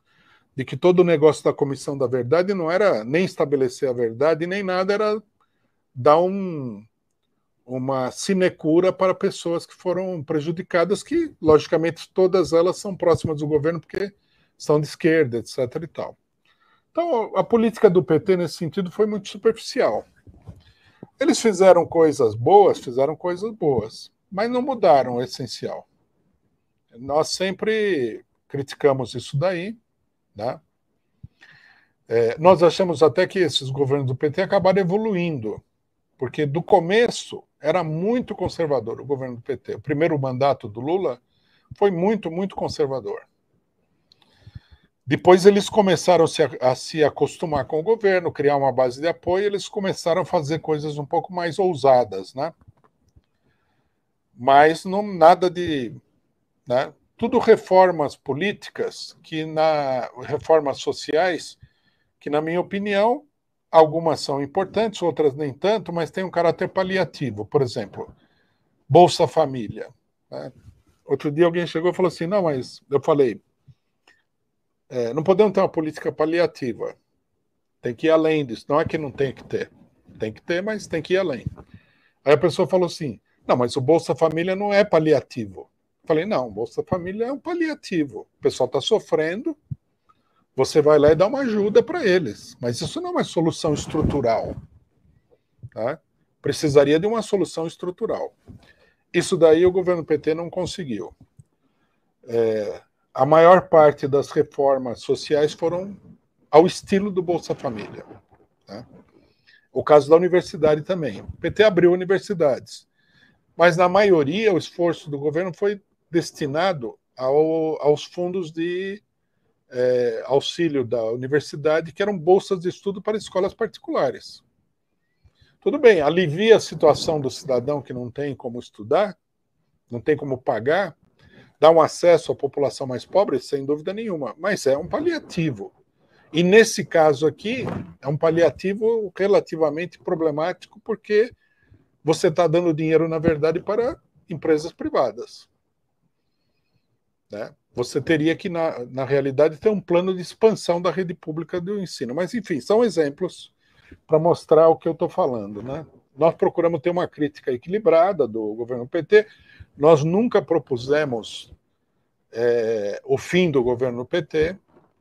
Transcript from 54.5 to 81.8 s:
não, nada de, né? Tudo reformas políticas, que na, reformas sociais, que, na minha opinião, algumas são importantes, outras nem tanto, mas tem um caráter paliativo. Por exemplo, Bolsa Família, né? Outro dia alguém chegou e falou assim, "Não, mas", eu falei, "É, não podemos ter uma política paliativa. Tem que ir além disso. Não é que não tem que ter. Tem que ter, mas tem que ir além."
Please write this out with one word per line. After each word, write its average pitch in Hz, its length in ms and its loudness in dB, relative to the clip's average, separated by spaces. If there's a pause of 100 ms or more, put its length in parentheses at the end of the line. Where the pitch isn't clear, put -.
não, 190 180 -4
nada 180 460 6
de, 160 460 -6 (720)
né? 139 260 -2 (240)
Tudo 233 220 -2
reformas 185 800 4
políticas, - 1080 -8
que 160 240 -8
na, 151 640 -2 (140)
reformas 143 540 0
sociais, 151 800 -4 (640)
que, - 80 -14
na 147 140 -2
minha 165 180 -2
opinião, 202 640 -2 (460)
algumas 160 500 4
são 143 220 -6
importantes, 190 600 -4
outras 151 320 0
nem 143 180 -6
tanto, 185 400 -2
mas 165 180 -4
tem 190 140 -6
um 175 60 -8
caráter 170 380 0
paliativo. 185 800 -4
Por 147 160 0
exemplo, 113 500 -8 (760)
Bolsa 165 400 6
Família, 120 600 -4 (400)
né? 139 240 -14 (520)
Outro 143 260 -4
dia 156 160 4
alguém 170 200 0
chegou 170 260 -2
e - 20 -16
falou 185 140 2
assim, 165 180 -6
"Não, 196 160 0
mas", 139 480 -4
eu 139 100 0
falei, 139 400 2 (1500)
"É, 120 260 -4
não 156 80 -4
podemos 190 300 2
ter 190 80 0
uma 185 80 2
política 156 440 -6
paliativa. 160 800 -2 (840)
Tem 123 140 -6
que 156 140 -2
ir - 20 4
além 160 340 2
disso. - 240 -12
Não 147 100 0
é 160 60 0
que 165 140 -4
não 147 120 -8
tem 135 220 -4
que - 100 -20
ter. - 280 -6 (480)
Tem 113 140 -6
que - 100 -20
ter, 175 200 -4
mas 214 240 -8
tem 165 140 -6
que 165 140 -4
ir 185 40 2
além." 143 280 -4 (800)